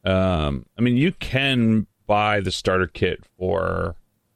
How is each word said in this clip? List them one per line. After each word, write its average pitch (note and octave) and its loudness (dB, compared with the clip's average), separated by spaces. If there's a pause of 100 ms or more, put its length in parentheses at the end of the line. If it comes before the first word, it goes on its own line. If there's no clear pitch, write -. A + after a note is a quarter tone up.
um, F2 0 (140)
I A2 0
mean, A#2+ 2
you D#3 2
can B2 0 (180)
buy G#2 2
the F#2 -2
starter F#2 0
kit - -4 (120)
for, F2 -4 (400)